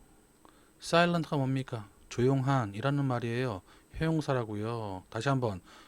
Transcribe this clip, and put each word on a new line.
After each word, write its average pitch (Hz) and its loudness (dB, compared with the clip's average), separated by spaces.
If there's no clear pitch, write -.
사일런트가 170 2
뭡니까? 131 -2
조용한 127 2
이라는 139 0
말이에요. 120 -2
형용사라고요. 117 -2
다시 113 -4
한번, 123 0